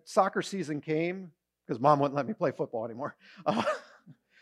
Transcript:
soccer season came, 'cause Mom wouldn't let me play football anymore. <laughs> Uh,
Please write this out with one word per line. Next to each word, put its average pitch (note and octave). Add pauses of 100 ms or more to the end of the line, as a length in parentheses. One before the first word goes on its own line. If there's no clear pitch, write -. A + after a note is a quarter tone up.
soccer G3
season D#3
came, E3+ (380)
'cause C3+
Mom C#3+
wouldn't C#3
let C#3
me A3
play E3
football A#2+
anymore. A#2
<laughs> -
Uh, A3 (800)